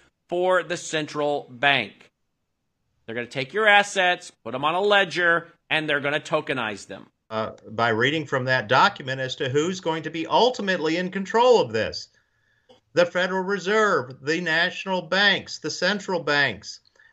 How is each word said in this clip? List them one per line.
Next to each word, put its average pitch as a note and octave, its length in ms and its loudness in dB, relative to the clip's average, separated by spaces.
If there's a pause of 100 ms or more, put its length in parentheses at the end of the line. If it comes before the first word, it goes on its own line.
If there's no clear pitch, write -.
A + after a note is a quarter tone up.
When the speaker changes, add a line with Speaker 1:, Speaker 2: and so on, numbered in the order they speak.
(280)
Speaker 1:
for F3+ 340 2
the E3 140 -6
central D3 760 -4
bank. B2 600 -2 (960)
They're A2+ 100 -8
gonna A#2+ 100 -6
take C#3 260 -8
your G#3+ 140 2
assets, G3 640 2 (140)
put A2+ 80 -8
them - 120 -6
on D#3+ 120 0
a F#3 40 0
ledger, F3 680 2 (200)
and D3+ 200 -2
they're C#3+ 120 0
gonna C#3+ 200 -2
tokenize C3 680 -6
them. - 220 -16 (200)
Speaker 2:
Uh, A2 240 -4 (160)
by A2+ 200 0
reading C3+ 380 0
from C3 180 -2
that B2+ 240 0
document C3+ 520 2
as C3 160 -6
to C#3+ 120 -4
who's D#3+ 320 0
going D#3+ 240 -4
to D#3+ 60 -6
be D#3+ 160 -6
ultimately F#3 720 0
in F#3 140 -4
control A3 500 4
of A#2 120 -2
this. G2+ 360 -2 (840)
The E3+ 140 6
Federal F#3 360 -2
Reserve, F#3 800 0
the D#3+ 160 0
national F3 640 -2
banks, F#3 560 0
the D#3 120 -6
central F#3+ 500 -2
banks. C#3+ 600 -2 (320)